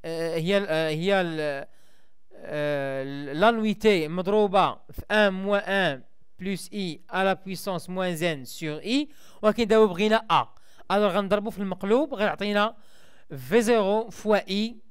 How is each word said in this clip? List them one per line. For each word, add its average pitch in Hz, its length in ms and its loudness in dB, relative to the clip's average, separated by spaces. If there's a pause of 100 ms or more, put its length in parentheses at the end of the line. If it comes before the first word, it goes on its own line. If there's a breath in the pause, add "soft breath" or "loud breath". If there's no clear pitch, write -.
آه، 165 300 -4
هي 170 220 2
ال-، 202 120 0
آه، 160 200 0
هي 185 320 2
ال-، 151 460 -4 (680)
آه، 139 680 -4 (300)
لانويتي 208 760 4
مضروبة 185 680 2
في - 280 -12 (100)
ان 208 220 4
موان 196 280 0
ان 180 400 0 (400)
plus 185 200 -4 (120)
I 185 240 -6 (140)
à 190 120 0
la 190 120 2
puissance 185 520 -8
moins 180 340 -2
N 151 240 -2
sur 151 400 -8
I. 277 220 0 (340 soft breath)
ولكن 214 260 2
دابا 220 180 8
بغينا 208 300 2 (160)
أ، 139 160 4 (440 soft breath)
ألوغ 202 260 4
غنضربو 202 320 0
في 190 100 -10
المقلوب، 208 540 0
غيعطينا 208 640 0 (600 soft breath)
في 143 240 2
زيرو 214 480 2
فوا 208 400 0
إي. 214 280 -2 (140)